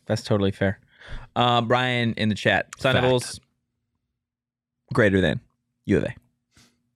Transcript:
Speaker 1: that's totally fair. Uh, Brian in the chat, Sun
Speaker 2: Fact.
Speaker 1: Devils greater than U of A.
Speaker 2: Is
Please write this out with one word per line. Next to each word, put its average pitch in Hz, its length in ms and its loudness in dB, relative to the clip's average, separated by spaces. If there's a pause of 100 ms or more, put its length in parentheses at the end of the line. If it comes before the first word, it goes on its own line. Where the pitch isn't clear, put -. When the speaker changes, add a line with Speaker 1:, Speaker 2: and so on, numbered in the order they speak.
Speaker 1:
that's 110 160 -4
totally 98 300 0
fair. 98 260 -2 (580)
Uh, 120 240 2
Brian 120 540 0
in 110 140 -2
the 104 60 0
chat, 98 340 0 (100)
Sun 131 160 0
Speaker 2:
Fact. 127 100 2
Speaker 1:
Devils 127 340 0 (1500)
greater 104 280 4
than 80 200 0 (440)
U 98 140 2
of 53 60 -4
A. - 20 -4
Speaker 2:
Is - 80 -8 (800)